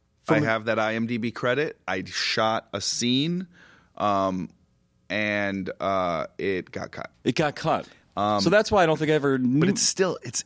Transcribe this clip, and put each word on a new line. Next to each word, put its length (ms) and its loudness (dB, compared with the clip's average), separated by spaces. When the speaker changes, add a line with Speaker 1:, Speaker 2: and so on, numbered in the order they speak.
Speaker 1:
From 140 2
Speaker 2:
I 20 2
Speaker 1:
a 100 2
Speaker 2:
have 160 0
that 140 2
I 160 0
M 120 0
D 100 -4
B 140 -4
credit. 460 -2
I 180 -2
shot 680 -2
a 80 -4
scene, 680 -2
um, 520 0
and, 600 -2
uh, 480 0
it 340 -4
got 200 -10
cut. 200 -12
Speaker 1:
It 120 0
got 200 0
cut. 320 -2
Speaker 2:
Um, 260 2
Speaker 1:
So 80 2
that's 220 4
why 120 4
I 20 6
don't 120 4
think 140 0
I 40 4
ever 220 2
knew. 240 2
Speaker 2:
But 80 4
it's 120 0
still, 400 0
it's 240 -6